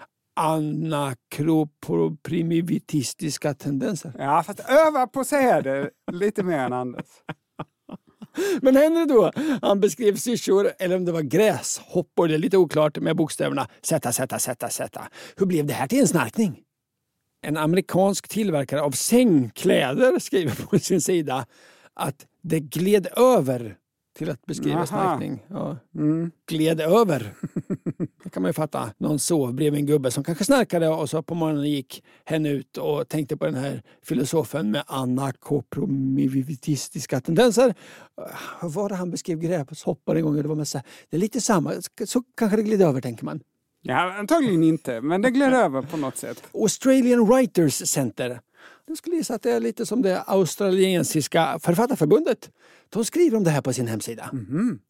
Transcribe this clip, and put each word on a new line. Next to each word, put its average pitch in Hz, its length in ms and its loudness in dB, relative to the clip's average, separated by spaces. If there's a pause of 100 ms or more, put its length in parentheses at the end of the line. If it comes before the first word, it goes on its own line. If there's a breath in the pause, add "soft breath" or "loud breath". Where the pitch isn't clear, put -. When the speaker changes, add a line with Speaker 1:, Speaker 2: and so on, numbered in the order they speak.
(400 loud breath)
Speaker 1:
Anakroprimitistiska 156 3250 -2
tendenser. 147 640 -6
Speaker 2:
Ja, 147 260 2
fast 202 160 -12
öva 294 480 4
på - 120 -8
att 254 80 -4
säga 247 340 2
det 139 280 -2 (220)
lite 202 320 -2
mer 175 140 0
än 127 160 -2
Anders. 127 320 -6 (1600 loud breath)
Speaker 1:
Men 262 140 6
Henry 320 300 4
då, 220 260 4 (300 loud breath)
han 202 180 2
beskrev 208 380 2
syrsor, 202 640 0
eller 180 160 0
om 185 100 -2
det 175 60 -2
var 165 100 -2
gräshoppor, 170 1080 0
det 156 60 0
är 156 40 2
lite 180 200 2
oklart, 151 420 2
med 156 160 0
bokstäverna 143 520 -2 (140 soft breath)
Z, 143 320 -2
Z, 120 260 -4
Z, 123 300 -6
Z. - 320 -8 (340 loud breath)
Hur 196 100 0
blev 165 200 0
det 143 80 -4
här 123 140 -4
till 254 120 2
en 240 80 6
snarkning? 151 520 0 (840)
En 151 160 -4
amerikansk 180 680 0
tillverkare 156 540 -2
av 147 100 0
sängkläder 170 1300 2
skriver 165 360 -2 (100)
på 190 140 0
sin 175 220 0
sida 139 440 -2 (480 soft breath)
att - 320 -8 (160)
det 160 180 -2
gled 180 480 2 (100)
över 131 600 2 (400)
till 160 120 -6
att 143 160 -10
beskriva 147 300 -2
Speaker 2:
Aha. 170 100 0
Speaker 1:
snarkning. 180 640 -2
Ja. 143 280 -8 (180)
Speaker 2:
Mm. 160 360 0 (160)
Speaker 1:
Gled 160 340 0
över. 156 520 2 (460)
Speaker 2:
<laughs> - 440 -8
Speaker 1:
Det 180 60 -14
kan 190 120 -8
man 180 80 0
ju 160 40 0
fatta. 143 440 -4
Någon 151 220 -2
sov 139 340 0
bredvid 147 260 0
en 147 60 -2
gubbe 139 260 2
som 139 120 -4
kanske 170 220 -2
snarkade, 180 440 2
och 160 200 -2
så 156 140 -4
på 170 120 -8
morgonen 156 340 0
gick 139 340 -6 (220 soft breath)
hen 156 200 -2
ut 143 320 -4
och 147 320 -2
tänkte 151 280 -4
på - 80 -4
den 156 100 -4
här 139 260 -6 (240 soft breath)
filosofen 156 680 -2
med 147 160 -2
anakoprimitistiska 135 2250 -4
tendenser. 226 540 4 (840 loud breath)
Hur 175 80 -6
var 196 200 -4
det 196 60 -6
han 180 160 -6
beskrev 165 280 -6
gräshoppor 160 800 -4
en 165 60 2
gång? 151 120 0
Det 147 120 -2
var 151 80 -4
massa, 147 280 -6 (260 loud breath)
det 156 80 -4
är 175 40 0
lite 220 200 -2
samma. 180 320 2 (320)
Så 254 180 -2 (140)
kanske 214 200 2
det 220 60 2
gled 208 180 4
över, 135 200 4
tänker 120 240 -8
man. 156 140 -8 (420)
Speaker 2:
Ja, 175 380 0
antagligen 208 440 2
inte, 156 380 0
men 165 200 0
det 247 100 4
gled 262 220 4
över 165 280 2
på 156 160 -8
något 135 200 -4
sätt. - 260 -10 (100)
Speaker 1:
Australian 247 720 4
Writers 180 640 2
Center. 123 500 -4 (480 loud breath)
Jag 311 100 -8
skulle 339 180 -6
gissa 294 200 -4
att 202 60 -8
det 240 100 0
är 233 80 0
lite 226 260 -4
som - 160 0
det 185 200 0
australiensiska 180 1400 2
författarförbundet. 220 920 2 (400 soft breath)
De 220 160 -4
skriver 311 320 2
om 208 60 2
det 165 60 4
här 143 120 2
på 127 120 -2
sin 123 140 -2
hemsida. 110 460 -8
Speaker 2:
Mhm. 139 460 -4 (100)